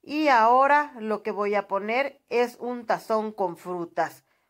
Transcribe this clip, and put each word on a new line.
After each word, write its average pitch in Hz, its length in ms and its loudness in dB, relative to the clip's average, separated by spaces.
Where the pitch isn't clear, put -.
Y 302 260 -2
ahora 269 720 4
lo 214 240 -4
que 220 80 -6
voy 202 240 -2
a 202 120 -2
poner 226 640 -4
es 240 300 0
un 240 260 -10
tazón 220 460 -2
con 180 260 -4
frutas, 170 680 -6